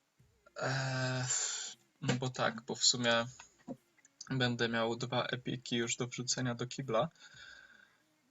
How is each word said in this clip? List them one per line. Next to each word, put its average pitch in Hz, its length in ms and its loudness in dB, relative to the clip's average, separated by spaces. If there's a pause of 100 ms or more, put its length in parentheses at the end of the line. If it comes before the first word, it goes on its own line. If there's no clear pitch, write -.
(560)
Eee, 131 680 0 (800)
no 131 120 2
bo 127 160 0
tak, 113 320 -2
bo 117 140 -6
w - 80 -2
sumie 120 420 6 (1040)
będę 123 400 2
miał 117 260 2
dwa 123 280 0
epiki 127 520 -4
już 117 200 0
do 123 120 -2
wrzucenia 123 480 -2
do 135 120 -4
kibla. 139 420 0 (1200)